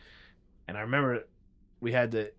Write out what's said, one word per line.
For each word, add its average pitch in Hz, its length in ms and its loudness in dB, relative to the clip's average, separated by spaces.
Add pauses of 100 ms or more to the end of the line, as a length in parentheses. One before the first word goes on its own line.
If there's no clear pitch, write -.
(680)
And - 80 -8
I 104 60 -6
remember 123 460 0 (520)
we 117 120 -2
had 120 220 2
to, 107 260 -2